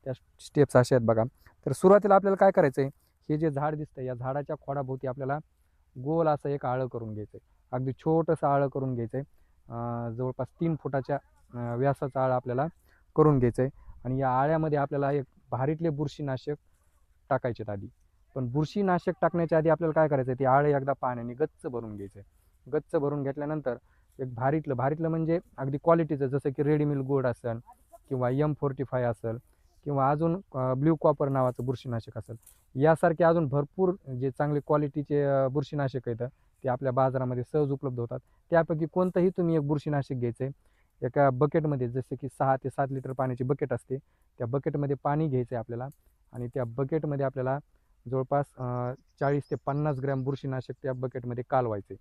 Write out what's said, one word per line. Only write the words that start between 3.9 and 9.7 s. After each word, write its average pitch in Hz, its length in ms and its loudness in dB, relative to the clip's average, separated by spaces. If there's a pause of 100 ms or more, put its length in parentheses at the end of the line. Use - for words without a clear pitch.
या 127 80 -4
झाडाच्या 135 420 -6 (100)
खोडाभोवती 135 420 -6
आपल्याला 135 300 -4 (680)
गोल 160 240 0
असं 147 220 0
एक 143 160 -4
आळं 127 220 -2
करून 113 260 -8
घ्यायचंय. 104 260 -12 (320)
अगदी 131 200 -4
छोटंसं 160 560 0
आळं 143 200 2
करून 131 260 -4
घ्यायचंय. 117 280 -6 (480)
अं, 117 480 -6